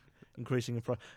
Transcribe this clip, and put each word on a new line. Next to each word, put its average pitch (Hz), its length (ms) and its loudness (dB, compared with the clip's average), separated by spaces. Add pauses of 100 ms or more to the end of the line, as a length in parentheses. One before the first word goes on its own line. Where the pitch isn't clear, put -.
(380)
increasing 123 380 2
in 117 60 2
price. 123 160 0 (200)